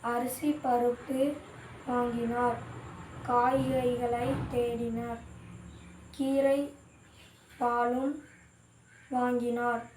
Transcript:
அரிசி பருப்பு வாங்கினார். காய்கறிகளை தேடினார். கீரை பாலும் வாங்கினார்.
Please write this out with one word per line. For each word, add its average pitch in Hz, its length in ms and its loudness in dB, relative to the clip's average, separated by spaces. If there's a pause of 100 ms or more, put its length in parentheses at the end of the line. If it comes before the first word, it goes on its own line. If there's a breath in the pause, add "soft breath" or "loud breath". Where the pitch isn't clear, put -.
அரிசி 247 500 0 (140)
பருப்பு 262 720 2 (500)
வாங்கினார். 240 720 0 (680)
காய்கறிகளை 247 1000 2 (240)
தேடினார். 233 640 -2 (920)
கீரை 277 600 2 (880)
பாலும் 247 640 2 (880)
வாங்கினார். 240 760 2 (120)